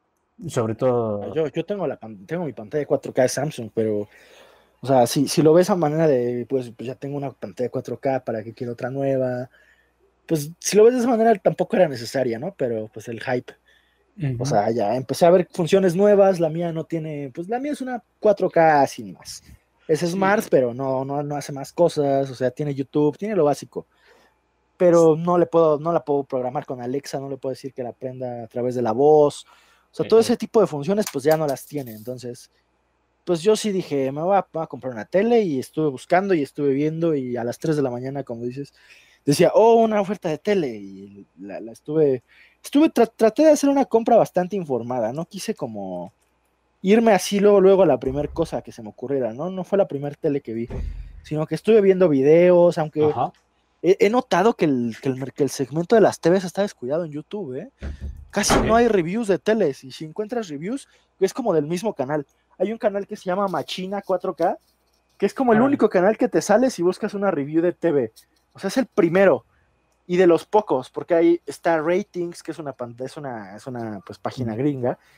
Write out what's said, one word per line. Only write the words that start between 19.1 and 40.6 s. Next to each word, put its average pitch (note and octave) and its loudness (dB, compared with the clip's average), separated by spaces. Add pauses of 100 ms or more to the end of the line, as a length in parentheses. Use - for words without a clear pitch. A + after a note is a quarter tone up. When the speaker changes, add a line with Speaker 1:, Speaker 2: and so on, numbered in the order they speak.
Speaker 2:
más. - -20 (420)
Es D#3 0
Speaker 1:
Sí. F3 -2
Speaker 2:
Smart, G3 0
pero B2+ 2
no, C3 -4
no, C#3 -4
no D3 -8
hace C#3+ -10
más C#3 -12
cosas, C#3 0
o B2+ -12
sea, B2 -2
tiene D3 -6
YouTube, D3 -2
tiene G#3 -6
lo D#3+ 2
básico. - -4 (920)
Pero E3+ 6
no F3 0
le E3+ 2
puedo, D#3+ 2
no D#3+ -4
la D#3+ -2
puedo C#3+ -2
programar C3 -6
con C3 -10
Alexa, C3+ -8
no C3+ -12
le C#3 -10
puedo C3 -8
decir B2+ -12
que C3 -10
la A#2+ -10
prenda B2+ -10
a - -18
través B2 -4
de B2 -2
la A2+ -2
voz. D3 4 (460)
O - -20
sea, D#3+ -6
todo A3+ 6
Speaker 1:
Ujú. A3+ 2
Speaker 2:
ese A#3+ 2
tipo A3 0
de F3+ 4
funciones, D#3+ -4
pues, C3 -6
ya D#3 4
no D#3+ -2
las C#3 -6
tiene. C3 -10
Entonces, A#2+ -14 (760)
pues, E3+ -2
yo G#3+ 4
sí G#3+ -4
dije, C#3+ -2
"Me D3 -8
voy G3 2
a, F#3 4
me F3+ -8
voy D#3+ -6
a D#3 -8
comprar B2+ -12
una G#2+ -10
tele", A3+ 2
y D3+ -2
estuve D#3 -4
buscando F3+ 0
y D#3+ 2
estuve C#3+ -2
viendo, D#3+ -2
y B2+ -6
a A#2 -6
las A#2+ -6
tres D#3+ -2
de D3 0
la C3 0
mañana, C3 -8
como A#2 -10
dices, C3 -10 (540)
decía, D3 4
"Oh, A3+ 8
una A3 4
oferta F#3 -4
de D3+ -4
tele", F#3+ -2